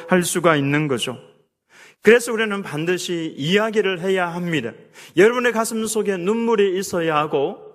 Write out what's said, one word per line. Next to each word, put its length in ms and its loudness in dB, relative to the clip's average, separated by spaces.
할 140 4
수가 340 2
있는 320 0
거죠. 300 -4
그래서 300 4
우리는 300 -4
반드시 760 -6
이야기를 640 0
해야 280 -2
합니다. 440 -4
여러분의 340 4
가슴 320 -2
속에 320 -2
눈물이 600 0
있어야 380 -2
하고, 580 -2